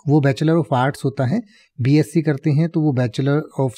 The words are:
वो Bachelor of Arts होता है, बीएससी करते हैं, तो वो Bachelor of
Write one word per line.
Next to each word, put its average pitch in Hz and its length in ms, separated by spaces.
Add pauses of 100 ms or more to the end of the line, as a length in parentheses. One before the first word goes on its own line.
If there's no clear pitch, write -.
वो 147 120
Bachelor 160 340
of 135 320
Arts - 180
होता 135 220
है, 190 160 (380)
बीएससी 147 420
करते 151 280
हैं, 156 180
तो 165 120
वो 151 120
Bachelor 131 480 (200)
of 135 180